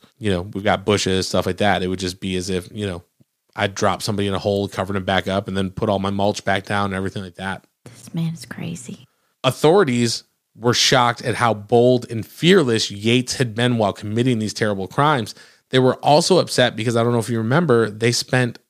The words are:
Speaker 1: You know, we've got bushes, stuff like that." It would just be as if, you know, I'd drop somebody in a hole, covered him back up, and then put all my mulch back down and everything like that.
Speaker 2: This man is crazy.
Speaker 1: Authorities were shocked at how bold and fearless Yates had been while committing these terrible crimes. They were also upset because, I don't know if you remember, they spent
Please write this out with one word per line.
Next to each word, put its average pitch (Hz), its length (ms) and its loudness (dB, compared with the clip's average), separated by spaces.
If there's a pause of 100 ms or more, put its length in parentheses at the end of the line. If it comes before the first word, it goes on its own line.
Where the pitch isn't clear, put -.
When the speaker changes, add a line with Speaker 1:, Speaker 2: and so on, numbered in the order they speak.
(200)
Speaker 1:
You 107 120 -2
know, 87 100 0
we've 98 220 -8
got 98 220 0
bushes, 95 420 0
stuff 92 180 0
like 90 120 -4
that." 98 240 0
It 92 60 -4
would 92 120 -4
just 92 200 -6
be 95 160 -4
as 92 140 -4
if, 92 220 -4
you 104 140 -8
know, 90 180 -8 (520)
I'd 101 200 -2
drop 95 260 0
somebody 101 260 -4
in 98 60 -4
a 92 60 -4
hole, 101 280 0
covered 98 280 -6
him 95 100 -4
back 92 220 0
up, 98 200 -2
and 95 80 -6
then 95 160 -2
put 110 180 -4
all 98 100 2
my 98 120 -2
mulch 101 320 -2
back 98 220 -2
down 101 200 -2
and 98 100 -4
everything 95 280 -6
like 92 120 -16
that. 95 300 -10 (200)
Speaker 2:
This - 280 -20
man 165 200 -4
is 165 120 -16
crazy. 175 600 -14 (380)
Speaker 1:
Authorities 131 800 2 (320)
were 113 180 0
shocked 120 500 2
at 113 120 -2
how 117 180 2
bold 120 580 2
and 113 140 -6
fearless 147 680 2
Yates 113 440 0
had 117 200 -2
been 120 220 0
while 101 160 2
committing 117 440 -2
these 107 160 -4
terrible 98 340 -2
crimes. 143 460 0 (360)
They 131 100 4
were 127 160 4
also 170 420 4
upset 123 380 2
because, 113 200 -2
I 117 80 4
don't 120 100 2
know 120 60 2
if 110 100 -6
you 117 100 0
remember, 117 500 2
they 110 220 0
spent 123 480 -2 (100)